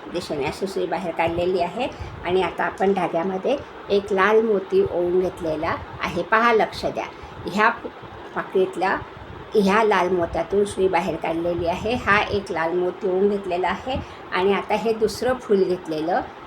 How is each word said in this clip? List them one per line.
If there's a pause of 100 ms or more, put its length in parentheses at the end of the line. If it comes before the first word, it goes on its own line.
(140)
दिशेने
अशी
सुई
बाहेर
काढलेली
आहे. (380)
आणि
आता
आपण
धाग्यामध्ये (320)
एक
लाल
मोती (100)
ओवून
घेतलेला (260)
आहे.
पहा,
लक्ष
द्या, (460)
ह्या (640)
पाकळीतल्या (580)
ह्या
लाल
मोत्यातून
सुई
बाहेर
काढलेली
आहे.
हा
एक
लाल
मोती
ओवून
घेतलेला
आहे. (360)
आणि
आता
हे
दुसरं
फूल
घेतलेलं (260)